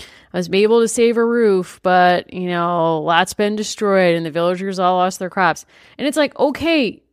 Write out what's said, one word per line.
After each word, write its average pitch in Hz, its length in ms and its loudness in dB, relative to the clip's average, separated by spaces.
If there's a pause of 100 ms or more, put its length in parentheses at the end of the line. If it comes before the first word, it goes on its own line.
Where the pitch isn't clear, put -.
(320)
I - 40 -6
was 175 160 -6
able 214 280 4
to 226 80 2
save 233 280 0
a 233 80 2
roof, 220 600 0
but, 180 500 2
you 180 140 -6
know, 170 540 -2
lots 170 320 0
been 208 200 -2
destroyed 196 640 0
and 165 100 -4
the 156 60 -10
villagers 180 480 -4
all 185 160 2
lost 180 240 -2
their 185 100 -8
crops." 175 340 -2 (320)
And 269 120 -4
it's - 80 -4
like, 285 240 0
okay, 294 720 0